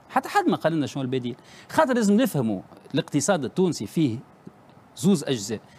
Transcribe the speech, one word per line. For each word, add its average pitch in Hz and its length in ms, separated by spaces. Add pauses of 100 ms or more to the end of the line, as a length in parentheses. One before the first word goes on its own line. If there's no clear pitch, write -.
حتى - 200
حد 381 200
ما 285 80
قال - 160
لنا 143 140
شنو 139 160
البديل، 123 320 (340)
خاطر 269 240
لازم 208 240
نفهموا 127 440 (320)
الاقتصاد 151 500
التونسي 160 420
فيه 127 320 (800)
زوز 160 280
أجزاء، 110 360 (200)